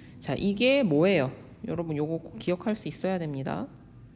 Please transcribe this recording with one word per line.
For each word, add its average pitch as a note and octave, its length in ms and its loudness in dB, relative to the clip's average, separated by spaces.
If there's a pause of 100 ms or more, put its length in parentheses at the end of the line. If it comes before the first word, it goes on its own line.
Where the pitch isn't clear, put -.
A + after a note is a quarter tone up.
(200)
자, - 180 -4
이게 B3 460 4
뭐예요? D#3 600 4 (220)
여러분 D#3+ 300 -4
요거 D3+ 220 -2
꼭 - 220 -12
기억할 F3+ 360 -2
수 - 120 -8
있어야 F#3 300 -2
됩니다. D3+ 500 -4 (480)